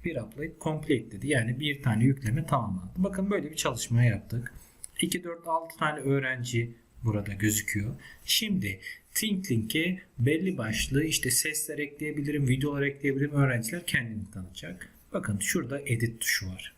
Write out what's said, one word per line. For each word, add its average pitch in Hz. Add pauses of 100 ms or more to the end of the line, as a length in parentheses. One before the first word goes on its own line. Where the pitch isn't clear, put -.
Bir 165
upload 135
complete 156
dedi. 101
Yani 123
bir 147
tane 113
yükleme 139
tamamlandı. 98
Bakın 190
böyle 160
bir -
çalışma 120
yaptık. 117 (460)
İki, 175
dört, 170
altı 165
tane 151
öğrenci 127 (300)
burada 104
gözüküyor. 104 (280)
Şimdi 185 (340)
ThinkLink'e 180 (160)
belli 156
başlı 113
işte 143
sesler 156
ekleyebilirim, 147
videolar 139
ekleyebilirim. 139
Öğrenciler 139
kendini 113
tanıtacak. - (200)
Bakın 190
şurada 139
edit 117
tuşu -
var. -